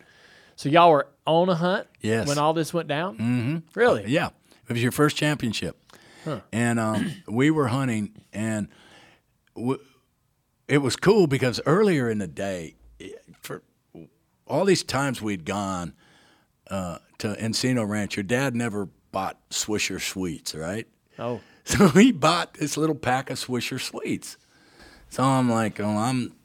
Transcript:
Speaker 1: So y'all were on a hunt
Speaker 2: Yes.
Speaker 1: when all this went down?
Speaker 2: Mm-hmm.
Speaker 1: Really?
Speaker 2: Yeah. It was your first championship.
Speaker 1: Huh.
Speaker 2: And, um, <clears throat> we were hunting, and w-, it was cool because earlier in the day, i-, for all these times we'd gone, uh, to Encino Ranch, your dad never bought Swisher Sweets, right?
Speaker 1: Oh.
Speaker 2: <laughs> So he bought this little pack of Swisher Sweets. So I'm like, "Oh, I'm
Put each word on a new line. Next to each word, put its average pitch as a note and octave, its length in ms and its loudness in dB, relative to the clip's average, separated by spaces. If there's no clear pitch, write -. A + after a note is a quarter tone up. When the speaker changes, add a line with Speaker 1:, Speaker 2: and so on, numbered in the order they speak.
Speaker 1:
So - 140 -6
y'all E3+ 220 8
were C#3 160 4
on E3+ 240 4
a F3 60 2
hunt F3+ 320 -2
Speaker 2:
Yes. A2 260 0
Speaker 1:
when C#3+ 100 0
all D3+ 160 2
this D#3+ 200 -2
went D#3+ 140 -2
down? E3+ 300 -4
Speaker 2:
Mm-hmm. B2 400 0
Speaker 1:
Really? D#3+ 280 4
Speaker 2:
Yeah. D3 220 0
It - 60 -4
was A#2+ 100 0
your A#2+ 80 2
first D3 260 2
championship. B2 600 -2
Speaker 1:
Huh. C#3 160 -6
Speaker 2:
And, A#2 280 0
um, A2 400 -2
<clears throat> - 80 -18
we C3 240 2
were D3 160 0
hunting, A#2 440 -2
and G#2+ 360 -4
w-, A#2+ 240 -4
it C#3+ 120 4
was B2+ 160 0
cool G3 320 6
because B2 380 0
earlier D#3+ 440 4
in A2 100 0
the F#2 80 -4
day, F2+ 480 -6
i-, F2+ 120 -14
for - 200 -12
all D3 180 0
these F#3 180 4
times C3 380 -2
we'd G2+ 240 -4
gone, F#2+ 480 -4
uh, F2+ 280 -6
to G#2 160 -4
Encino A2+ 520 -2
Ranch, G#2 280 -4
your G2+ 80 -4
dad B2 320 -2
never G#2 340 -4
bought F#2 260 -6
Swisher G2+ 520 -4
Sweets, - 540 -6
right? F2 320 -8
Speaker 1:
Oh. A#2 260 -6
Speaker 2:
<laughs> - 40 -20
So F3 220 6
he G3 240 8
bought E3 440 0
this D3 200 -4
little D#3 200 0
pack C3 340 -2
of C3 80 -6
Swisher B2 420 -4
Sweets. - 560 -8
So - 140 -2
I'm C3 260 4
like, A2+ 300 0
"Oh, G#2 180 0
I'm A#2+ 360 -2